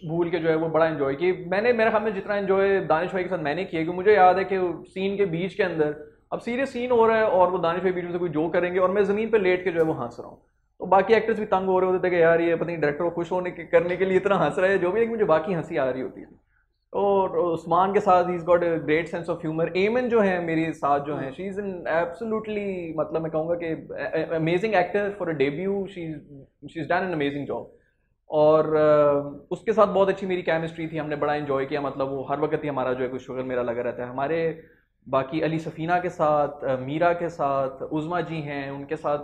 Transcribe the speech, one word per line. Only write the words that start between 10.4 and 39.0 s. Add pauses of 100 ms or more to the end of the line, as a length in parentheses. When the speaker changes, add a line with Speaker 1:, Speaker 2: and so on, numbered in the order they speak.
Speaker 1:
तो
बाकी
actors
भी
तंग
हो
रहे
होते
थे
कि
यार
ये
पता
नहीं
डायरेक्टर
को
खुश
होने
के,
करने
के
लिए
इतना
हंस
रहा
है,
जो
भी
है
कि
मुझे
बाकी
हंसी
आ
रही
होती
है। (680)
और
उस्मान
के
साथ
he's
got
a (120)
great
sense
of
humor।
Eamon
जो
है
मेरे
साथ
जो
है,
Speaker 2:
हम्म।
Speaker 1:
she
is
an
absolutely,
मतलब
मैं
कहूँगा
कि
a-,
a-,
amazing
actor
for
a
debut,
she, (580)
she's
done
an
amazing
job। (680)
और,
अ,
उसके
साथ
बहुत
अच्छी
मेरी
chemistry
थी,
हमने
बड़ा
enjoy
किया,
मतलब
वो
हर
वक्त
ही
हमारा
जो
है
कोई
शुगर
मेला
लगा
रहता
है।
हमारे (440)
बाकी
अली
सफीना
के
साथ,
अ,
मीरा
के
साथ,
उज़मा
जी
हैं,
उनके
साथ